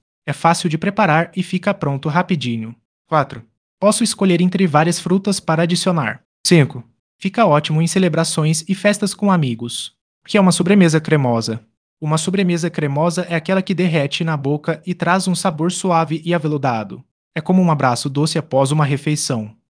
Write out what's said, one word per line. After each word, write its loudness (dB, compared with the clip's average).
É -4
fácil 0
de -2
preparar 0
e -2
fica -2
pronto -4
rapidinho. -2
Quatro. -2
Posso 2
escolher 2
entre 2
várias 2
frutas -2
para 0
adicionar. -2
Cinco. 4
Fica 0
ótimo 2
em 0
celebrações 0
e -2
festas 0
com -2
amigos. -2
O -18
que 2
é 4
uma 6
sobremesa 4
cremosa? 0
Uma -2
sobremesa 0
cremosa -2
é -2
aquela 0
que -4
derrete 0
na -2
boca -4
e -4
traz -2
um 0
sabor -2
suave -2
e -2
aveludado. -4
É -6
como 2
um 2
abraço 0
doce -2
após 0
uma 2
refeição. -4